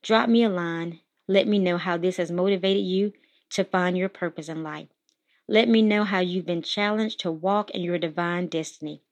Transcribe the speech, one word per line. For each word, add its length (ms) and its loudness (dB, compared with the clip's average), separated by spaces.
Drop 280 2
me 140 6
a 60 4
line. 500 -4
Let 200 4
me 120 2
know 180 2
how 200 -2
this 200 -2
has 140 -2
motivated 520 0
you 300 0
to 140 -2
find 340 0
your 120 -2
purpose 400 -8
in 140 -8
life. 240 -12
Let 200 4
me 140 6
know 240 4
how 140 -2
you've 260 -2
been 160 -2
challenged 600 -2
to 100 -4
walk 400 -2
in 100 -6
your 160 -2
divine 500 -4
destiny. 540 -8